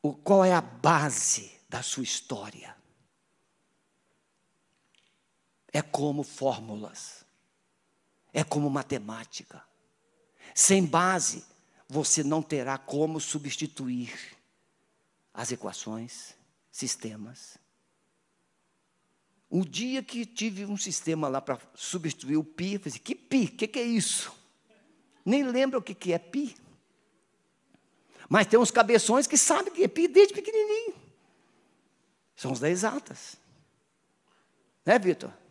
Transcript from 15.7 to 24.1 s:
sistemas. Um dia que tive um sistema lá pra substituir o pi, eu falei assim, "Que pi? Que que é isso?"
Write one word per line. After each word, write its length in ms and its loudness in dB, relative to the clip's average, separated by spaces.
sistemas. 840 -10
Um 120 0
dia 420 -4
que 220 -8
tive 400 -6
um 120 -6
sistema 500 -4
lá 140 -2
pra 160 -4
substituir 640 -6
o 60 0
pi, 300 -8
eu 60 -6
falei 140 -10
assim, 100 -16
"Que 120 -8
pi? 320 0
Que 200 -4
que 120 -6
é 40 -2
isso?" 480 -2